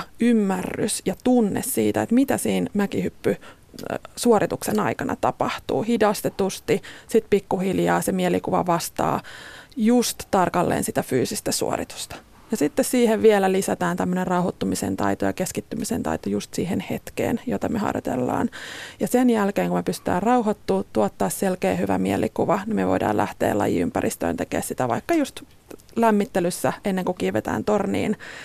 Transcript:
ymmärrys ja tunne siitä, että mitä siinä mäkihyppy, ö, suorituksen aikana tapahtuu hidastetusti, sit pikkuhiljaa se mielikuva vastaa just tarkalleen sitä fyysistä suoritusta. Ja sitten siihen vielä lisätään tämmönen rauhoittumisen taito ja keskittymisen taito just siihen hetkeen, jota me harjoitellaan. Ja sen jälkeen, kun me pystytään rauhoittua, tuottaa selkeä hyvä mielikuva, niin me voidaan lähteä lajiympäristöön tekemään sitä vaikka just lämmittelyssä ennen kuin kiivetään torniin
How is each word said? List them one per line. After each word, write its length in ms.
ymmärrys 840
ja 180
tunne 380
siitä, 400
että 140
mitä 220
siinä 360
mäkihyppy, 560
ö, 80
suorituksen 640
aikana 420
tapahtuu 600
hidastetusti, 1000
sit 220
pikkuhiljaa 720
se 100
mielikuva 540
vastaa 560
just 540
tarkalleen 520
sitä 200
fyysistä 480
suoritusta. 640
Ja 60
sitten 280
siihen 360
vielä 300
lisätään 460
tämmönen 300
rauhoittumisen 720
taito 280
ja 80
keskittymisen 680
taito 260
just 240
siihen 260
hetkeen, 580
jota 220
me 100
harjoitellaan. 720
Ja 80
sen 220
jälkeen, 400
kun 80
me 60
pystytään 400
rauhoittua, 600
tuottaa 360
selkeä 460
hyvä 220
mielikuva, 680
niin 100
me 120
voidaan 300
lähteä 400
lajiympäristöön 800
tekemään 300
sitä 200
vaikka 260
just 280
lämmittelyssä 800
ennen 200
kuin 120
kiivetään 460
torniin 540